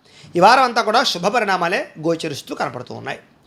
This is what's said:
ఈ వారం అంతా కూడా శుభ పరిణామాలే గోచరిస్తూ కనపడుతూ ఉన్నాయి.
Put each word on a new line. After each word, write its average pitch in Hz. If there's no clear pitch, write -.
ఈ 175
వారం 240
అంతా 240
కూడా 214
శుభ 180
పరిణామాలే 202
గోచరిస్తూ 160
కనపడుతూ 123
ఉన్నాయి. 117